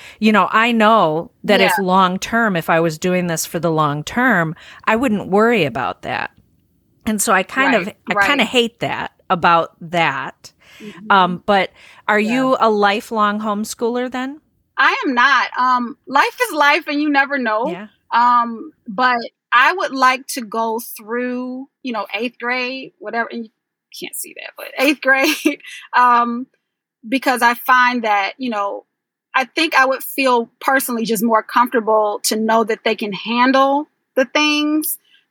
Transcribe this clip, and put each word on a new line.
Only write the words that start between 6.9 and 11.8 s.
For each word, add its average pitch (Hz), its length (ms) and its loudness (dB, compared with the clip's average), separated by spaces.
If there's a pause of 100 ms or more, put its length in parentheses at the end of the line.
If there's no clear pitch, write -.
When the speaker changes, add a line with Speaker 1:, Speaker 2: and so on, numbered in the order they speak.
Speaker 1:
And 214 160 -2
so 226 100 0
I 190 120 4
kind 269 280 -2
Speaker 2:
Right, 208 100 2
Speaker 1:
of, 196 120 -10 (140)
I - 60 -4
Speaker 2:
right. 202 120 2
Speaker 1:
kinda 190 180 2
hate 240 360 -2
that 135 320 -6 (180)
about 170 460 2 (140)
that. 151 640 -4 (280)
Speaker 2:
Mm-hmm. 208 300 -18
Speaker 1:
Um, 180 360 4
but 196 240 2 (380)